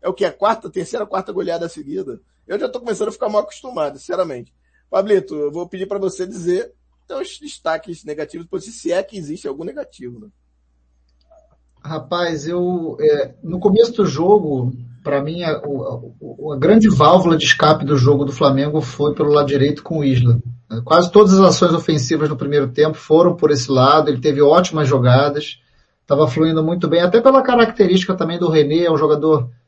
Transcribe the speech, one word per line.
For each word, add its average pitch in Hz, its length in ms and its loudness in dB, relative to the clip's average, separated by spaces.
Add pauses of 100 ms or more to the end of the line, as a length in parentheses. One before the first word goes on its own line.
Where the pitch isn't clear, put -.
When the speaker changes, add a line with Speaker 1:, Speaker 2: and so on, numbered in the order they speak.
Speaker 1:
É 175 60 -6
o 190 60 -6
que? 196 100 -4
A 175 80 -2
quarta, 220 380 -4
terceira, 208 340 -8
quarta 190 280 -8
goleada 170 360 -6
seguida. 151 520 -12 (280)
Eu 202 100 -6
já 254 100 -6
tô 247 120 -10
começando 220 280 -6
a 220 40 -10
ficar 220 160 -6
mal 208 140 -2
acostumado, 160 560 -8
sinceramente. 170 540 -8 (380)
Pablito, 196 440 -2
eu 147 180 -4
vou 170 160 -10
pedir 190 180 -10
pra 196 120 -8
você 185 280 -6
dizer, 185 460 -6 (320)
então, 269 160 -12
os - 180 -14
destaques 170 680 -10
negativos, 156 440 -12 (160)
se 233 260 -10
é 180 140 -2
que 220 120 -18
existe 160 300 -12
algum 139 160 -10
negativo, 180 560 -14
né? 214 100 -20 (1600)
Speaker 2:
Rapaz, 160 640 -6
eu, 175 500 -4
é, 147 440 0
no 175 180 -8
começo 214 320 4
do 202 140 0
jogo, 147 680 0 (320)
pra 143 180 -2
mim, 165 220 -8
a, 156 200 -4
o, 131 540 -10
o, - 340 -12
a 139 40 -6
grande 214 320 6
válvula 160 480 4
de 151 80 -2
escape - 400 2
do 139 120 0
jogo 139 280 2
do - 80 -6
Flamengo 147 480 0
foi 143 340 -4
pelo 147 160 -2
lado 147 160 4
direito 143 360 0
com 160 160 -6
o 147 60 -2
Isla. 120 360 2 (440)
Quase 175 280 2
todas 208 220 6
as 190 60 6
ações 180 320 4
ofensivas 151 560 -2
no 143 80 -6
primeiro 139 320 -2
tempo 151 280 0
foram 170 400 2
por 156 140 2
esse 139 200 -2
lado, 139 380 4
ele 127 120 -2
teve 143 220 0
ótimas 156 460 2
jogadas, 139 720 2 (460)
tava 147 200 2
fluindo 160 380 0
muito 175 240 -2
bem, 170 140 2
até 180 180 4
pela 262 220 6
característica 202 720 2
também 170 220 -4
do 170 100 -2
René, 156 360 2
é 170 60 2
um 156 60 2
jogador 147 540 0 (180)